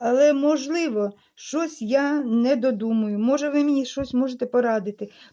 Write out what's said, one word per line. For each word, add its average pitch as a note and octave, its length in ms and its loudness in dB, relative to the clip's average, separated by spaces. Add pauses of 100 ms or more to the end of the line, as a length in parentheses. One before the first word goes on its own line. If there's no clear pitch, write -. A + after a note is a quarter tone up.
Але, C4+ 280 4
можливо, C#4 800 0 (220)
щось D#4+ 480 -6
я C#4 400 0
не A#3+ 340 2
додумую. A3 640 0
Може, C#4+ 300 0
ви C#4+ 160 2
мені C#4 200 0
щось C4 300 -6
можете B3+ 320 -2
порадити. G#3+ 600 -2 (240)